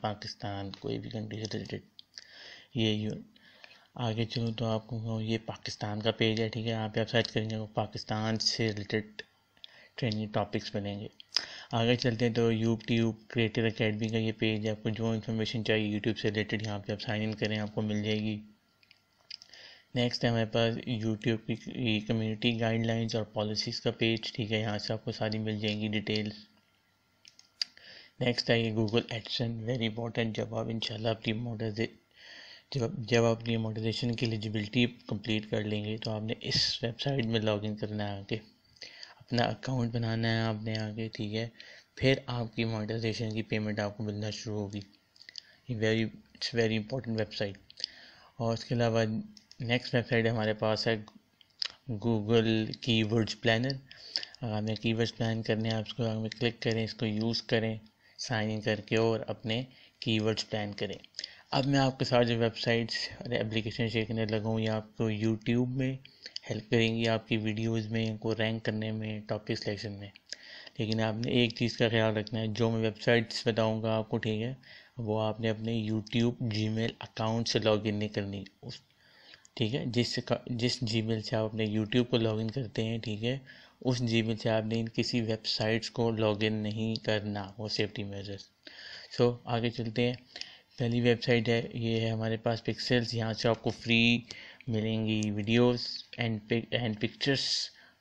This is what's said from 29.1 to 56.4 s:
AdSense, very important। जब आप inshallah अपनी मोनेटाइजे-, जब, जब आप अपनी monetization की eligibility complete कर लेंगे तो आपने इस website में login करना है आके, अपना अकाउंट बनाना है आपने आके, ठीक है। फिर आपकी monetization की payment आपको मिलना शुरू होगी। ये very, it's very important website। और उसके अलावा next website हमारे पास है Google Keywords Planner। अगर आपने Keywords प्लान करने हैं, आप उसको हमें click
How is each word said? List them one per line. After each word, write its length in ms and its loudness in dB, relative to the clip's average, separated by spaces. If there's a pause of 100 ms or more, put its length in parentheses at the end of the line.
AdSense, 560 -4
very 240 0
important। 460 -2
जब 180 -4
आप 160 -2
inshallah 440 -2
अपनी 180 -2
मोनेटाइजे-, 560 -2 (880)
जब, 320 -2
जब 180 6
आप 140 6
अपनी 180 0
monetization 580 -2
की 120 0
eligibility 600 2 (240)
complete 400 -2
कर 140 0
लेंगे 340 -2
तो 120 -6
आपने 340 -4
इस 380 0
website 440 -2
में 140 2
login 360 0
करना 300 -4
है 140 -6
आके, 160 -4 (800)
अपना 260 0
अकाउंट 480 -2
बनाना 360 0
है 160 2
आपने 340 -2
आके, 300 -4
ठीक 260 -6
है। 160 -2 (480)
फिर 320 4
आपकी 340 -2
monetization 680 -2
की 100 -2
payment 360 -2
आपको 240 -4
मिलना 260 -4
शुरू 260 -6
होगी। 260 -4 (880)
ये 80 -2
very, 300 4 (260)
it's 200 -6
very 260 4
important 400 -4
website। 680 -4 (520)
और 160 0
उसके 200 -4
अलावा 300 4 (580)
next 320 0
website 320 4
हमारे 280 2
पास 340 2
है 80 4 (1000)
Google 500 4 (380)
Keywords 560 2
Planner। 320 2 (680)
अगर 100 -4
आपने 240 -2
Keywords 360 0
प्लान 300 -2
करने 260 0
हैं, 80 0
आप 80 -2
उसको 200 -4
हमें 260 -2
click 320 -2